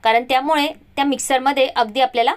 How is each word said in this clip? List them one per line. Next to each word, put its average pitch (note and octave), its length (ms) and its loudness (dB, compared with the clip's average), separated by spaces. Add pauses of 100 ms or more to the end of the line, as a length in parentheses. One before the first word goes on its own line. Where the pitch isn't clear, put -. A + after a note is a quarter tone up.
कारण A3+ 200 2
त्यामुळे C#4+ 440 0 (280)
त्या C#4 100 -2
मिक्सरमध्ये C4+ 600 0
अगदी A#3 340 -2
आपल्याला B3+ 360 0